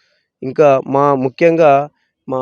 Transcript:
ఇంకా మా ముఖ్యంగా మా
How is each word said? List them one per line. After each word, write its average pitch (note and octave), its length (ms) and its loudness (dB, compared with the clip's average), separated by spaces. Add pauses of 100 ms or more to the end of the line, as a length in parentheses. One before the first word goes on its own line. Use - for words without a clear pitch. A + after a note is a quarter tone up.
(420)
ఇంకా C#3 260 0 (180)
మా C3+ 180 -2 (100)
ముఖ్యంగా D#3+ 560 0 (580)
మా C3+ 140 -6